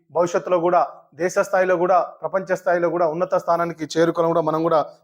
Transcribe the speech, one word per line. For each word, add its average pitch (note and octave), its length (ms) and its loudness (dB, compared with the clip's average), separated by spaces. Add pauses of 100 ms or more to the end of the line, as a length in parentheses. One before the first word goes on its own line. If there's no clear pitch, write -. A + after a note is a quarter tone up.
(120)
భవిష్యత్తులో F3+ 480 0
కూడా F3 280 2 (260)
దేశ F3 260 -4
స్థాయిలో F#3 380 2
కూడా F3+ 240 4
ప్రపంచ E3+ 540 -6
స్థాయిలో F3 340 0
కూడా E3+ 180 0
ఉన్నత F3+ 280 -2
స్థానానికి E3+ 480 -2
చేరుకోవాలని E3 460 0
కూడా E3 120 0
మనం D#3 220 -2
కూడా D#3+ 220 2 (180)